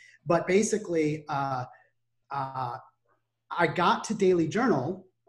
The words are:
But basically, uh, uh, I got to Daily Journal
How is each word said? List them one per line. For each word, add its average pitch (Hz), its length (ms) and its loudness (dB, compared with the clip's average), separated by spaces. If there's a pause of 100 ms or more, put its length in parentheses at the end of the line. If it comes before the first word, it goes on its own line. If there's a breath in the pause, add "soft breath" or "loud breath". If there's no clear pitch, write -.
(280 soft breath)
But 170 180 2
basically, 170 840 2
uh, 139 360 -4 (640 loud breath)
uh, 135 480 -6 (800)
I 170 100 2
got 190 380 0
to 220 80 -4
Daily 185 340 2
Journal 180 600 0 (220)